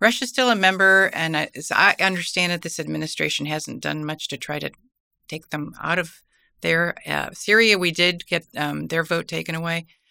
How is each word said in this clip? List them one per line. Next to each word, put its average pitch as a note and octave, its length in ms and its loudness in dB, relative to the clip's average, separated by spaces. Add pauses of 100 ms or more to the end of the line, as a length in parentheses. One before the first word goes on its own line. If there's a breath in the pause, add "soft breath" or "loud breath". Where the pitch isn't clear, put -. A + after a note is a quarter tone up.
Russia's A#3+ 280 2
still B3+ 220 2
a A3+ 60 4
member, F#3+ 560 6
and D#3+ 240 -2
I, D3+ 180 -2
as - 160 -10
I - 300 6
understand F3+ 520 0
it, E3+ 100 -4
this - 180 -8
administration D#3 640 -4
hasn't D3+ 340 -6
done D3+ 240 -4
much D#3 240 -8
to C#3+ 80 -8
try D3 220 -8
to D3 120 -6 (580)
take D#3+ 220 -14
them D#3 300 -8
out E3 180 -2
of - 240 -8 (400)
there. E3+ 340 0 (100)
Uh, D3 260 -2
Syria, G#3+ 460 4
we F3+ 140 0
did F3 340 0
get, E3+ 200 -4 (100)
um, D3+ 320 -4
their D#3+ 160 0
vote E3 240 -4
taken E3 260 -6
away, E3 320 -4 (240 soft breath)